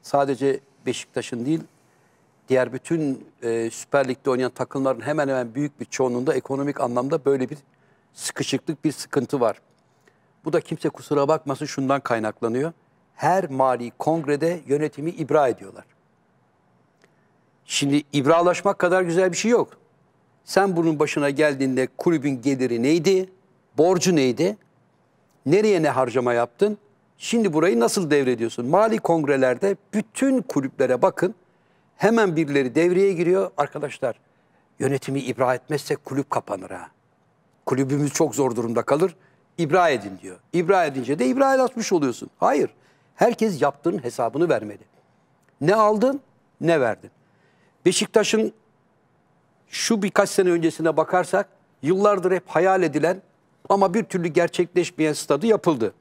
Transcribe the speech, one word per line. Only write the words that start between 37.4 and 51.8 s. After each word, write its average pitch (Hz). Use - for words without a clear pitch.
Kulübümüz 139
çok 139
zor 131
durumda 117
kalır, 165
ibra 170
edin 98
diyor. 92
İbra 175
edince 135
de 247
ibra'yı 262
atmış 233
oluyorsun. 139
Hayır, 226
herkes 214
yaptığının 151
hesabını 127
vermeli. 107
Ne 185
aldın, 220
ne 156
verdin. 110
Beşiktaş'ın 214
şu -
birkaç 202
sene 180
öncesine 165
bakarsak, 180